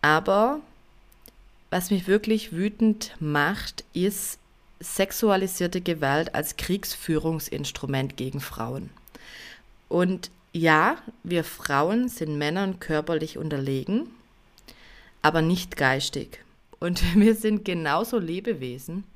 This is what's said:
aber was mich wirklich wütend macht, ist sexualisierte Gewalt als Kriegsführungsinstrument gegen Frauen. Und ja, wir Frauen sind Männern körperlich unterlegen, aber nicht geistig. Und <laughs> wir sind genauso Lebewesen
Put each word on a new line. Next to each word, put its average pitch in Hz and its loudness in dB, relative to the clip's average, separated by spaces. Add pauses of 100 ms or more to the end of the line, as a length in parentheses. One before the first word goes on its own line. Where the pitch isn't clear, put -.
aber 196 4 (1080)
was 180 0
mich 185 0
wirklich 214 2
wütend 208 0
macht, 151 0 (100)
ist 190 -2 (420)
sexualisierte 190 0
Gewalt 156 0
als - -4
Kriegsführungsinstrument 151 -4
gegen 131 -6
Frauen. 127 -8 (960)
Und 180 0 (220)
ja, 165 6 (260)
wir 170 0
Frauen 214 0
sind 151 -4
Männern 185 -2
körperlich 156 -2
unterlegen, 147 -2 (1120)
aber 156 4
nicht 175 0
geistig. - -2 (360)
Und 175 2
<laughs> - -
wir 214 8
sind 214 0
genauso 175 0
Lebewesen 165 -6 (120)